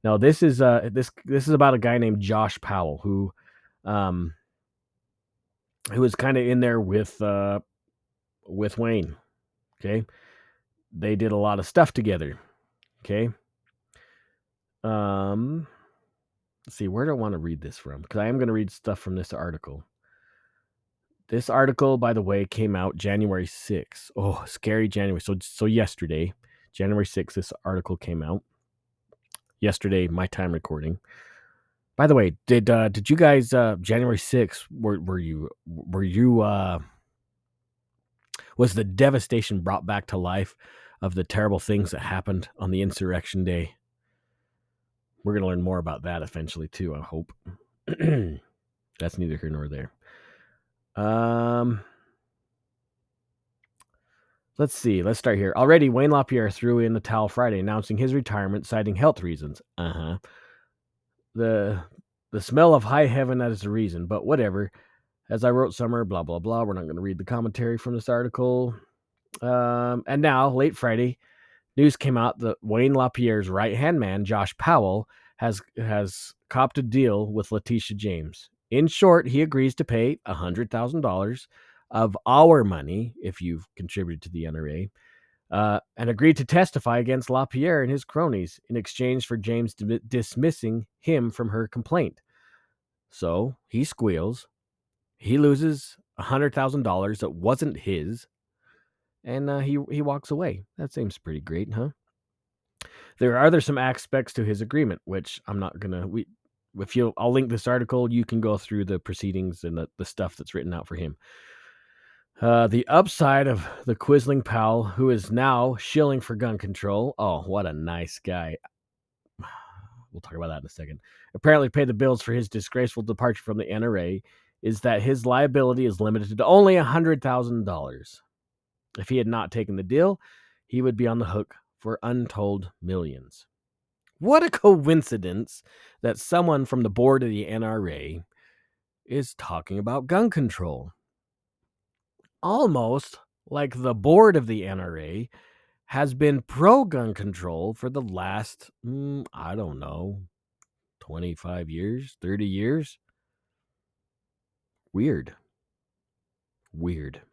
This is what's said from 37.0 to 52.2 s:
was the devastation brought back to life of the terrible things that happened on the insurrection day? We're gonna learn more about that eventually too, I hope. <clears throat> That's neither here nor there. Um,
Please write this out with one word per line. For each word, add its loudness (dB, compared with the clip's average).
was 4
the 0
devastation 0
brought -4
back -4
to -6
life -4
of -4
the -2
terrible 0
things -2
that -8
happened -6
on -4
the 0
insurrection -4
day? -2
We're -2
gonna 0
learn -2
more -2
about -6
that -6
eventually -10
too, -8
I -8
hope. -12
<clears throat> -
That's -4
neither -4
here -8
nor -8
there. -10
Um, 0